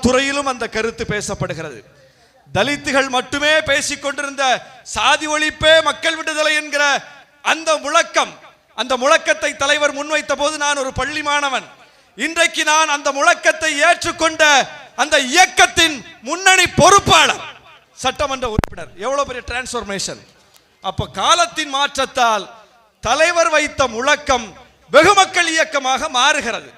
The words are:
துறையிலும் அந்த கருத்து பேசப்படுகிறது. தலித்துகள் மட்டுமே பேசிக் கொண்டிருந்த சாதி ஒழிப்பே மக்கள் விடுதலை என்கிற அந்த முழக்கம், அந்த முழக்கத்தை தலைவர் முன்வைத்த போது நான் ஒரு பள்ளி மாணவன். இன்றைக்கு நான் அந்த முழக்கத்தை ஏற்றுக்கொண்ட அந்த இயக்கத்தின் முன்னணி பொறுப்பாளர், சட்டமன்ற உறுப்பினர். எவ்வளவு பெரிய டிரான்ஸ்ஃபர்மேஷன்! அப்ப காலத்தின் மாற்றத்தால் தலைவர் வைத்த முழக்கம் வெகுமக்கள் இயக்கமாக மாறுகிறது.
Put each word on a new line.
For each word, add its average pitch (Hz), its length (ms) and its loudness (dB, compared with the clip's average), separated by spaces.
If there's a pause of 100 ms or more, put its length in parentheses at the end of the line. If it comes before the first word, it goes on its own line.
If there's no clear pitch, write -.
துறையிலும் 277 480 0
அந்த 233 140 -6 (100)
கருத்து 226 280 -4 (100)
பேசப்படுகிறது. 170 680 -8 (760)
தலித்துகள் 277 580 -2
மட்டுமே 285 380 0 (180)
பேசிக் 285 340 -2
கொண்டிருந்த 277 380 -4 (520)
சாதி 294 400 2
ஒழிப்பே 302 380 2 (160)
மக்கள் 320 300 -2
விடுதலை 311 420 -2
என்கிற 294 220 -2 (680)
அந்த 320 160 -4 (160)
முழக்கம், 320 480 0 (480)
அந்த 254 120 -4 (100)
முழக்கத்தை 302 480 0 (120)
தலைவர் 285 360 0
முன்வைத்த 302 440 -4
போது 311 120 -2 (100)
நான் 285 180 0
ஒரு 262 180 -6
பள்ளி 294 300 -6
மாணவன். 269 360 -2 (500)
இன்றைக்கு 330 540 0
நான் 311 240 2
அந்த 285 140 -2 (100)
முழக்கத்தை 320 540 2 (160)
ஏற்றுக்கொண்ட 330 540 0 (600)
அந்த 302 140 0 (160)
இயக்கத்தின் 349 640 4 (320)
முன்னணி 370 380 2 (120)
பொறுப்பாளர், 330 640 4 (640)
சட்டமன்ற 262 500 -4
உறுப்பினர். 175 360 0 (140)
எவ்வளவு 277 240 -2
பெரிய 247 220 -10
டிரான்ஸ்ஃபர்மேஷன்! 202 720 -8 (680)
அப்ப 208 220 -8 (100)
காலத்தின் 311 560 0
மாற்றத்தால் 262 680 0 (560)
தலைவர் 330 500 2
வைத்த 294 280 0 (120)
முழக்கம் 269 500 0 (500)
வெகுமக்கள் 370 600 6
இயக்கமாக 277 600 -2
மாறுகிறது. 240 520 0 (100)